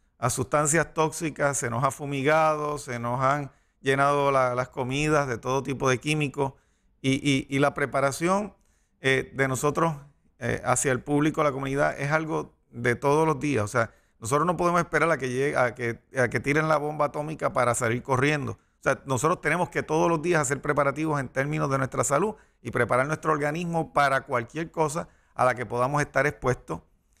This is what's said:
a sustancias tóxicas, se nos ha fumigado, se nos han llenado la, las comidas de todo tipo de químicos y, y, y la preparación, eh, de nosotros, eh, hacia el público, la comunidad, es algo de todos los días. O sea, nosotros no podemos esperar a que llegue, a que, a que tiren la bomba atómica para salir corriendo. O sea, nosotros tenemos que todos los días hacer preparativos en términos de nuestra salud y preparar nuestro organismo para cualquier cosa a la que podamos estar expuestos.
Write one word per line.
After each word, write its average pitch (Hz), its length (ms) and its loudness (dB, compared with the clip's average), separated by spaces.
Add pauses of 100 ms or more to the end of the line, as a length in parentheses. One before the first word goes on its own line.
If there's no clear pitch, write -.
(200)
a 123 100 0
sustancias 147 640 0
tóxicas, 151 640 -2
se 123 120 -4
nos 117 140 -2
ha 135 80 2
fumigado, 147 840 0
se 123 200 -8
nos 120 220 -4
han 139 320 0 (300)
llenado 139 500 2
la, 127 240 2
las 127 140 -2
comidas 143 580 0
de 117 100 -4
todo 127 260 -2
tipo 135 260 -2
de 127 80 2
químicos 143 560 -2 (480)
y, 135 140 2
y, 135 380 0
y 139 60 2
la 143 140 4
preparación, 147 800 -2 (480)
eh, 131 320 0
de 135 160 0
nosotros, 147 460 0 (440)
eh, 117 240 -4
hacia 131 300 2
el 123 80 -2
público, 147 420 0
la 147 80 2
comunidad, 139 480 -2
es 143 140 -4
algo 156 400 -4 (180)
de 120 240 0
todos 147 320 2
los 151 140 0
días. 131 240 0
O - 20 -6
sea, 113 240 -2 (260)
nosotros 143 300 0
no 180 80 0
podemos 175 240 2
esperar 165 320 0
a 151 60 0
que 131 100 -4
llegue, 135 300 0
a 123 180 2
que, 117 240 -4 (180)
a 123 120 4
que 127 100 -2
tiren 156 300 2
la 156 80 4
bomba 147 280 -2
atómica 151 460 -4
para 120 240 2
salir 120 260 0
corriendo. 135 520 0
O - 260 -20
sea, 139 260 0
nosotros 139 360 0
tenemos 160 260 0
que 143 160 -4
todos 165 260 2
los 165 120 0
días 165 200 2
hacer 131 200 -2
preparativos 147 580 0
en 127 80 -4
términos 147 420 -2
de 135 100 0
nuestra 131 260 -2
salud 175 300 0 (260)
y 117 100 -8
preparar 123 360 2
nuestro 156 260 -2
organismo 160 580 -2
para 135 300 2
cualquier 139 500 -4
cosa 160 380 -2 (260)
a 123 80 2
la 127 100 4
que 117 120 -6
podamos 123 360 0
estar 139 260 0
expuestos. 143 520 -2 (400)